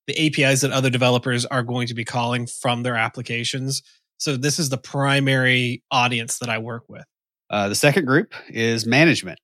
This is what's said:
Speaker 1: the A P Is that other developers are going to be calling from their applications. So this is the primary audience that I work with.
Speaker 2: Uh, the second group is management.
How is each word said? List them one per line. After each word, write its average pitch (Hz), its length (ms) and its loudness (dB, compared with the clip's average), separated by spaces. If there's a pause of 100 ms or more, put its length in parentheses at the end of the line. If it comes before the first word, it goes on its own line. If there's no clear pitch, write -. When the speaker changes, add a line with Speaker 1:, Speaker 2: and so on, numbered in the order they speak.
Speaker 1:
the - 120 -4
A 156 100 4
P - 140 0
Is 135 180 4
that 135 100 2
other 131 180 2
developers 123 560 2
are 127 180 -2
going 120 240 -4
to 117 80 -6
be 113 100 -6
calling 120 400 -2
from 120 380 -4
their 123 120 -2
applications. 123 840 -4 (360)
So 143 200 -4
this 143 220 0
is 135 100 -2
the 131 80 -4
primary 131 1120 0
audience 120 480 0
that 120 100 -6
I 113 100 -2
work 117 280 -10
with. 104 160 -18 (460)
Speaker 2:
Uh, 101 200 0
the 104 60 -2
second 147 300 4
group 147 280 2 (140)
is 113 380 -2
management. 127 580 2